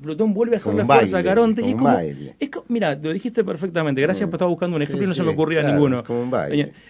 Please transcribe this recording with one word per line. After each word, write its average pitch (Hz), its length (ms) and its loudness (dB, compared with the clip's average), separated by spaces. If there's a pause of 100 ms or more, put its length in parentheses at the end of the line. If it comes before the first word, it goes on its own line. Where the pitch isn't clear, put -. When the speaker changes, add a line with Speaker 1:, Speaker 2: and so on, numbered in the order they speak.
Speaker 1:
y 135 40 -18
Plutón 175 300 0
vuelve 233 220 0
a - 20 4
hacerle - 240 -2
Speaker 2:
Como 254 120 4
un 269 60 8
Speaker 1:
fuerza 190 180 2
a 180 40 0
Speaker 2:
baile, 180 80 0
Speaker 1:
Caronte, 226 320 2
y - 20 -2
Speaker 2:
como 240 80 -2
Speaker 1:
es - 40 0
Speaker 2:
un 233 40 -2
Speaker 1:
como, 254 160 4
Speaker 2:
baile. 147 440 -6
Speaker 1:
es 269 100 -6
co-, - 200 -12
mira, 196 260 0
lo 151 160 -4
dijiste 220 320 -2
perfectamente. 165 580 -2
Gracias 185 260 0
Speaker 2:
Mm. 165 40 -6
Speaker 1:
por 175 60 -4
estar 180 120 0
buscando 175 280 -2
un 147 60 0
ejemplo 143 160 -4
Speaker 2:
Sí, 202 60 0
Speaker 1:
y - 40 0
no 175 40 -2
se 170 100 -2
me 165 60 0
Speaker 2:
sí, 156 40 2
Speaker 1:
ocurría 156 280 0
Speaker 2:
claro, 143 140 2
Speaker 1:
ninguno. 139 240 2
Speaker 2:
es 117 40 -6
como 120 180 -4
un 123 100 -6
baile. 131 420 -2 (160)